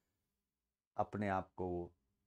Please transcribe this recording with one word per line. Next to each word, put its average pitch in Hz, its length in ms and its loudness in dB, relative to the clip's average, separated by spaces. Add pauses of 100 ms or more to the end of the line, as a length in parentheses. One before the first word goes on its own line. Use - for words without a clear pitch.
(960)
अपने 104 320 0
आप 95 280 2
को 87 340 -2 (360)